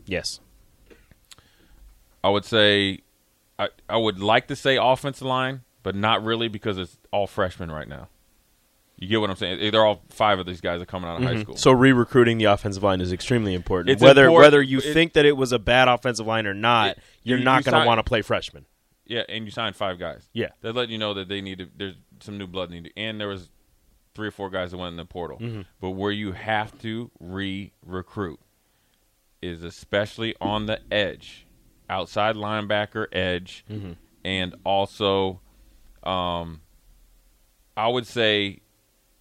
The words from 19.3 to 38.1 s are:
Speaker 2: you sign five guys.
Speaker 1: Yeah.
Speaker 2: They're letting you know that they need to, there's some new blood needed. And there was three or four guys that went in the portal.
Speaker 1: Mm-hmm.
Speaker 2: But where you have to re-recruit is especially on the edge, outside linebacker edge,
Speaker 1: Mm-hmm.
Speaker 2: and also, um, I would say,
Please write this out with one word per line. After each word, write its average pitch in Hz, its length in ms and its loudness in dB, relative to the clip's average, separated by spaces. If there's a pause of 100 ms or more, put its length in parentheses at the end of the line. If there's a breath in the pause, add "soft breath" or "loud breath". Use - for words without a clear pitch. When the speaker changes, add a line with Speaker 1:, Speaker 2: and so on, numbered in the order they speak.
Speaker 2:
you 101 60 -14
sign 110 220 -6
five 92 260 -6
guys. 80 340 -12
Speaker 1:
Yeah. 113 160 -4 (120)
Speaker 2:
They're 113 120 -8
letting 120 180 -4
you 110 60 -10
know 107 160 -4
that 95 140 -8
they 98 140 -8
need 95 180 -12
to, 92 160 -14
there's 98 200 -10 (260)
some 104 160 -14
new 98 100 -10
blood 90 240 -8
needed. 85 260 -18
And 107 220 -10
there 104 80 -6
was 95 220 -10 (640)
three 107 120 -8
or 101 40 -8
four 98 180 -10
guys 92 220 -6
that 90 60 -12
went 90 120 -10
in 85 80 -14
the 82 80 -14
portal. 82 320 -12
Speaker 1:
Mm-hmm. 110 240 -12 (180)
Speaker 2:
But 95 120 -8
where 95 200 -4
you 104 220 -6
have 107 480 -6
to 113 280 -10 (100)
re-recruit 92 1200 -10 (1040)
is 85 220 -12
especially 104 800 -6
on 104 240 -4
the 107 160 -6 (100)
edge, 98 540 -6 (440)
outside 104 460 -4
linebacker 104 800 -4
edge, 90 580 -6
Speaker 1:
Mm-hmm. 101 220 -12 (320)
Speaker 2:
and 92 300 -6 (100)
also, 98 720 -2 (640)
um, 87 580 -6 (1160)
I 107 100 0
would 123 200 -2
say, 104 520 0 (600)